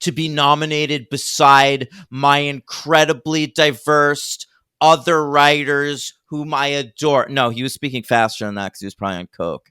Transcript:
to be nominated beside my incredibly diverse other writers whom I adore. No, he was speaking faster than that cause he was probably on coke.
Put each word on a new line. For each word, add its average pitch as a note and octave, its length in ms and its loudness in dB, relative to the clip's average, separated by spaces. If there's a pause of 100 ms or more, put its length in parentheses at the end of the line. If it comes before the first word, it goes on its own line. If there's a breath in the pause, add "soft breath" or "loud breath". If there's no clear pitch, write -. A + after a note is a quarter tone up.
to F3 120 -4
be D#3+ 160 -4
nominated D3 840 0
beside C#3 800 2 (220 loud breath)
my C#3+ 280 0
incredibly D3+ 1080 -2
diverse D3 1000 0 (340)
other D#3 480 2
writers C#3+ 840 0 (120)
whom D3+ 280 -8
I C#3+ 140 -2
adore. C#3+ 600 -2
No, C3+ 220 0
he A#2 120 -6
was C3 120 -6
speaking B2+ 280 -8
faster A2 440 0
than G#2 100 -8
that G2 180 -8
cause - 60 -20
he G2 60 -12
was G2 80 -12
probably F#2+ 240 -6
on F2 100 -12
coke. - 420 -8